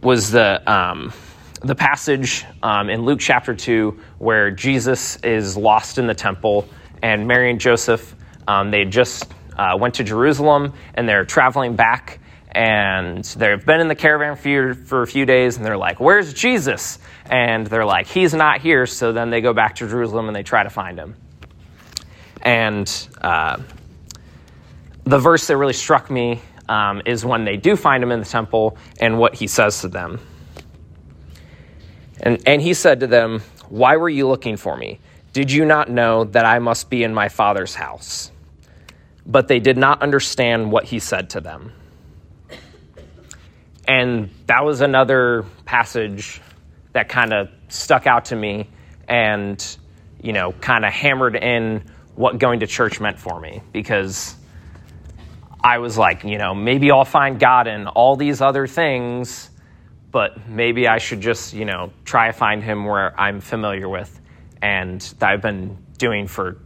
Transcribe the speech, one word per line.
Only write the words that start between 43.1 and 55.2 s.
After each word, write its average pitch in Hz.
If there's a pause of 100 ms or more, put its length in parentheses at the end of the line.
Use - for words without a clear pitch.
And 123 (180)
that 127
was 147
another 127 (200)
passage 110 (500)
that 113
kinda 110 (200)
stuck -
out 120
to 127
me 104 (400)
and, 107 (440)
you 113
know, 92
kinda 113
hammered 131
in 113 (320)
what 123
going 120
to 107
church -
meant 104
for 82
me, 80 (100)
because 101 (1300)